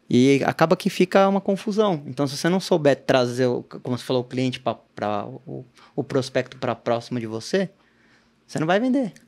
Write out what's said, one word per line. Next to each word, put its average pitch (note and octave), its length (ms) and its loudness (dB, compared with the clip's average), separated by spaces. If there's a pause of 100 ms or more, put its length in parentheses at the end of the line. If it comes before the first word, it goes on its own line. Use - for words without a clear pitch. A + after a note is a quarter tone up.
E B2+ 360 6
acaba E3 320 2
que - 120 -4
fica G3 380 4
uma G3 140 0
confusão. G3 640 0
Então, C#3 220 -4
se C#3 100 -10
você - 100 -2
não F#3 140 2
souber D3 340 2
trazer, B2+ 500 0
o, A#2+ 180 0
como - 340 -6
você - 80 -14
falou, B2+ 160 0
o A#2+ 40 -6
cliente B2+ 340 -4
pra, A#2 160 -4 (200)
pra, G#2 300 -4
o, C3 400 -14 (300)
o C3 80 -2
prospecto B2+ 540 -4
pra A#2+ 180 -2
próximo A#2 440 -4
de A2+ 80 -6
você, E3+ 420 -4 (760)
você - 100 -8
não D3+ 80 -2
vai F#3 140 2
vender. B3+ 320 0 (160)